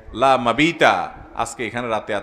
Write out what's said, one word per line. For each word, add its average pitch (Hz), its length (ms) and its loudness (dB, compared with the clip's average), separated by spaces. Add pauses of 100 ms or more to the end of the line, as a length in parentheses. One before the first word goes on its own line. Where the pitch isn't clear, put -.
(140)
লা 131 220 4
মাবিতা, 120 760 2 (200)
আজকে 117 320 -6
এখানে 120 220 -6
রাতে 107 260 -4
আর 101 80 -2